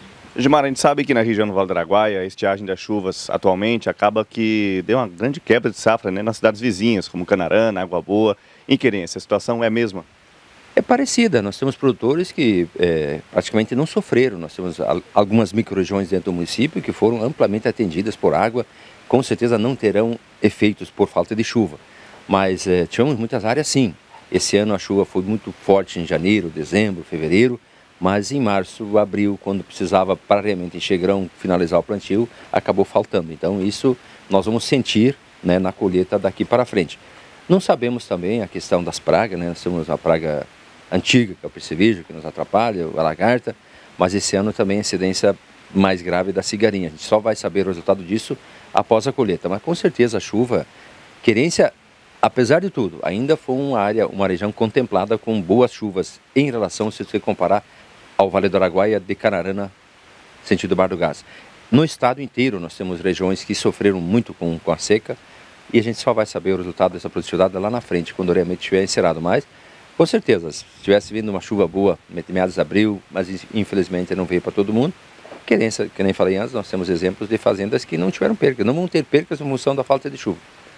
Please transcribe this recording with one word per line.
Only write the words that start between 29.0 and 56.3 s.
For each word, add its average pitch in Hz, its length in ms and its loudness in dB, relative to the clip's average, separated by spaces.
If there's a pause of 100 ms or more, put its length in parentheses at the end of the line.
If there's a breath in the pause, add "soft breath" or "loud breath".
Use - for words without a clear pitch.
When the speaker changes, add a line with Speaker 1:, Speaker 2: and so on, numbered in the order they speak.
Speaker 2:
quando 98 220 -4
precisava 95 500 0
para 101 260 2
realmente 92 360 -4
encher 90 220 0
grão, 95 300 0 (120)
finalizar 90 400 2
o - 20 2
plantio, 107 460 -2 (240 loud breath)
acabou 98 320 0
faltando. 92 480 -2
Então 90 280 -2
isso 104 360 0 (340 loud breath)
nós 95 160 2
vamos 113 160 0
sentir, 127 540 2 (260)
né, 90 160 4
na 92 140 0
colheita 92 440 0
daqui 98 280 -2
para 120 200 2
frente. 95 320 -4 (520 loud breath)
Não 185 100 4
sabemos 123 480 -2
também 98 340 -2
a 98 60 -4
questão 87 380 -2
das - 160 -6
pragas, 92 360 0
né? 87 120 -4
Nós 87 120 -8
temos 87 280 -4
uma 76 100 -2
praga 80 480 -2 (460)
antiga, 95 420 2
que - 100 -14
é 80 40 -10
o - 20 -14
percevejo, 85 540 0
que - 80 -18
nos 80 120 -14
atrapalha, 90 720 -2
a 80 60 0
lagarta, 101 540 0 (420 loud breath)
mas 90 160 2
esse 98 220 0
ano 101 160 2
também 98 240 0
a 104 60 0
incidência 95 540 0 (380)
mais 95 260 2
grave 90 300 -2
da 95 100 -4
cigarinha. 101 460 0
A 78 60 -8
gente 78 100 -18
só 107 160 2
vai 107 160 0
saber 95 320 -2
o 98 40 0
resultado 95 340 -2
disso 107 340 -4 (340 loud breath)
após 113 360 2
a 135 40 0
colheita. 95 360 -2
Mas 98 120 -4
com 170 140 -4
certeza 120 440 0
a - 20 -4
chuva, 110 480 -2 (520 loud breath)
Querência, 135 520 2 (500)
apesar 127 380 4
de 190 100 -4
tudo, 87 320 -4
ainda 127 340 0
foi 127 200 -4
uma 135 240 -2
área, 104 260 2
uma 98 220 -2
região 95 240 -2
contemplada 107 680 0
com 110 240 -2
boas 113 300 4
chuvas 92 480 -6 (160)